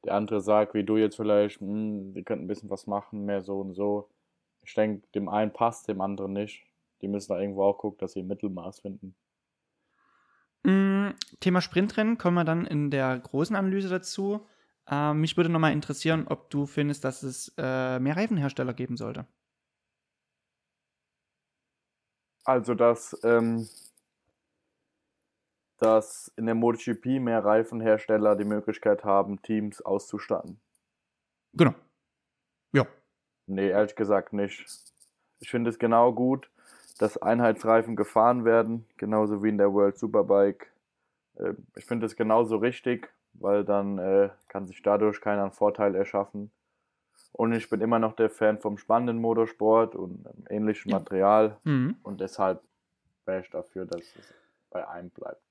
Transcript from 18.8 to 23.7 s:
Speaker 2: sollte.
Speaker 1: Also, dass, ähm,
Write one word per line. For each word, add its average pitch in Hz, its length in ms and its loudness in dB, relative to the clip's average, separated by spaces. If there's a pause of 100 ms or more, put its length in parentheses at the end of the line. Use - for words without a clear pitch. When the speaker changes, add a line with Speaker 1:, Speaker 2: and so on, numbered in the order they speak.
Speaker 2:
sollte. 113 300 -10 (3250)
Speaker 1:
Also, 123 300 2
dass, 117 500 2
ähm, 117 460 2 (2000)